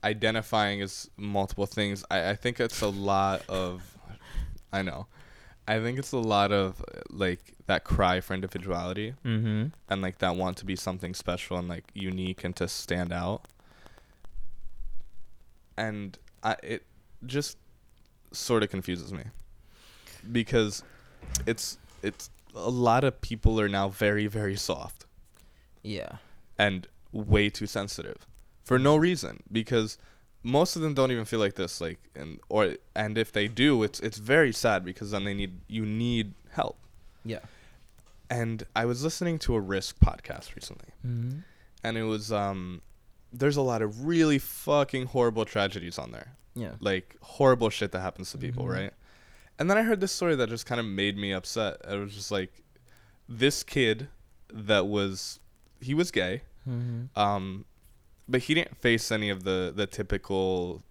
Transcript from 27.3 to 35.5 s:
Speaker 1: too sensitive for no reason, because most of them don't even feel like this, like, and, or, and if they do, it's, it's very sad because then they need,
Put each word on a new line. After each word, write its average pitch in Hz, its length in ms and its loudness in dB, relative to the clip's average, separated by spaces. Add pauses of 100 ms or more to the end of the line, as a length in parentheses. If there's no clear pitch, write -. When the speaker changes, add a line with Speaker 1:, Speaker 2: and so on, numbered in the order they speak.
Speaker 1:
too 104 180 -4
sensitive - 600 -8 (360)
for 127 160 4
no 139 180 8
reason, 156 540 2
because 110 460 0 (460)
most 143 340 2
of 165 60 -4
them 156 100 0
don't 131 180 4
even 117 140 -2
feel 110 160 0
like 98 140 2
this, 90 260 -4
like, 82 180 -6 (160)
and, 76 260 -12 (100)
or, 101 240 4 (200)
and 107 220 0
if 113 160 0
they 104 160 2
do, 120 340 6
it's, - 180 -2
it's 104 180 -4
very 127 340 4
sad 101 320 2
because 101 280 -8
then 98 120 -2
they 101 100 -4
need, 95 320 -6